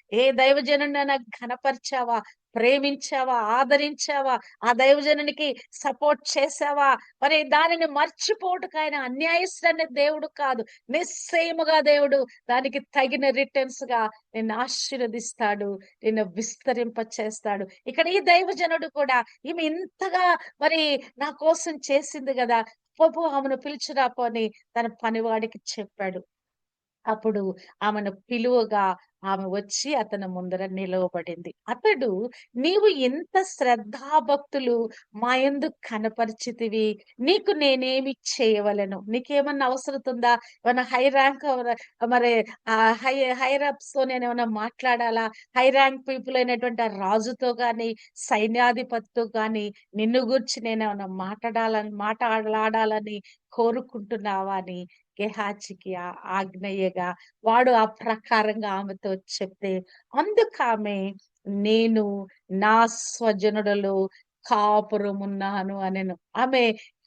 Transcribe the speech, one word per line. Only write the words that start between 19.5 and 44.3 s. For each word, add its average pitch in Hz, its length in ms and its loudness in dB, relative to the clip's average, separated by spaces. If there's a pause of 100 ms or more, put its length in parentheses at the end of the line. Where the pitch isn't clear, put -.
ఇంతగా 359 760 0 (220)
మరి 302 420 0 (160)
నా 285 120 -4
కోసం 320 460 0
చేసింది 277 580 -2
కదా, 233 300 0 (360)
పో, 320 80 8
పో, 320 140 -4
ఆమెను 277 340 -2
పిలుచురా 269 500 -4
పో" 254 160 -4
అని 220 300 -2 (280)
తన 233 60 -2
పనివాడికి 226 760 -4 (200)
చెప్పాడు. 190 460 -8 (800)
అప్పుడు 208 480 -2 (280)
ఆమెను 208 300 -2
పిలువగా 220 840 0 (280)
ఆమె 196 200 -2
వచ్చి 202 500 -6
అతని 214 320 -4
ముందర 185 400 -6
నిలవబడింది. 180 880 -6 (140)
అతడు, 247 640 0 (260)
"నీవు 370 300 2
ఇంత 302 560 2
శ్రద్ధాభక్తులు 254 1500 0 (260)
మా 240 220 0
యందు 277 300 2
కనపరిచితివి, 220 1300 -4 (220)
నీకు 392 320 2
నేనేమి 262 580 0
చేయవలెను? 208 1000 0
నీకేమన్నా 277 580 0
అవసరం 269 420 -4
ఉందా? 240 240 2
ఏమన్నా 247 500 0
హై 254 260 2
ర్యాంక్ 269 360 4
ఎవర-, 247 320 -2 (300)
మరి 240 380 4 (240)
ఆ 226 240 4
హై, 262 320 0
హైయర్ 262 380 0
అప్స్ - 320 -4
తో 269 100 0
నేను 254 200 -2
ఏమన్నా 240 200 -2